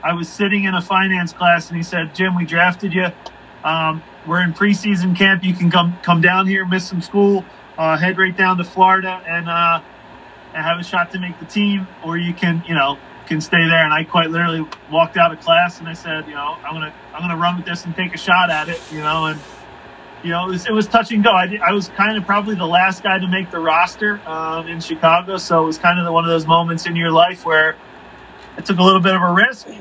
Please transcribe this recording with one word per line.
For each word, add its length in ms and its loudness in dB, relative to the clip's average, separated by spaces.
I 100 -2
was 160 -6
sitting 360 0
in 100 0
a 60 -2
finance 520 0
class, 360 2
and 80 -6
he 60 -2
said, 300 -6
"Jim, 220 0
we 100 -2
drafted 480 0
you. 140 0
Um, 400 -2
we're 140 0
in 120 0
preseason 640 0
camp. 260 4
You 120 0
can 160 2
come, 320 2
come 180 2
down 260 2
here, 180 0
miss 220 -2
some 140 -6
school, 420 2
uh, 200 0
head 220 0
right 160 2
down 220 2
to 60 -2
Florida, 640 2
and, 220 -6
uh, 320 2
and 100 -6
have 160 -2
a 40 -6
shot 280 -2
to 80 -6
make 200 -8
the 60 -14
team, 420 -2
or 140 -4
you 160 -4
can, 340 -2
you 80 -4
know, 220 0
can 120 -2
stay 280 2
there." 180 4
And 80 0
I 120 0
quite 260 0
literally 340 -2
walked 260 2
out 140 4
of 80 -12
class, 400 2
and 80 -12
I 60 -10
said, 340 -10
"You 60 -16
know, 320 -8
I'm 80 -10
gonna, 200 -10
I'm 80 -10
gonna 160 -4
run 200 0
with 100 -8
this 180 -8
and 100 -8
take 200 -6
a 20 -10
shot 320 2
at 200 -4
it," 120 -8
you 100 -10
know, 240 -2
and, 140 -6
you 80 -6
know, 160 -2
it 40 -6
was, 160 -6
it 60 -2
was 140 2
touch 240 2
and 120 2
go. 80 6
I, 320 2
I 80 2
was 180 -2
kind 280 0
of 80 -6
probably 300 -2
the 100 -4
last 380 0
guy 160 0
to 80 -4
make 240 -2
the 80 -6
roster, 680 -2
um, 400 -8
in 140 -10
Chicago, 560 0
so 260 2
it 20 0
was 120 -4
kind 220 2
of 60 -2
the, 60 -4
one 140 2
of 40 -2
those 180 0
moments 400 2
in 100 -4
your 140 0
life 340 4
where 300 2
it 80 -12
took 140 0
a 40 6
little 180 6
bit 140 2
of 60 0
a 100 2
risk, 360 2